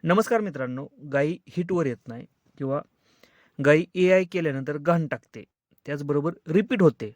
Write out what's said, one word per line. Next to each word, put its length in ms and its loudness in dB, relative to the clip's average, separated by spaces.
नमस्कार 360 2
मित्रांनो, 460 -8
गाई 240 0
हिटवर 380 -2
येत 220 -8
नाही 180 -14
किंवा 220 -4
गाई 200 6
एआय 300 4
केल्यानंतर 520 -4
घाण 300 0
टाकते, 380 -12
त्याचबरोबर 460 -2
रिपीट 340 2
होते. 340 2